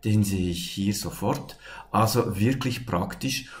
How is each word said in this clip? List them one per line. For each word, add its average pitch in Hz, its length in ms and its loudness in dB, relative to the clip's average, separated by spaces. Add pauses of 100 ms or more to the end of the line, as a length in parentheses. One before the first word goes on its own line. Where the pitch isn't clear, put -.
den 107 180 6
sehe 95 280 2
ich 87 200 -4
hier 101 240 0
sofort. 104 640 -4 (320)
Also 107 480 2
wirklich 120 480 0
praktisch - 640 -2 (100)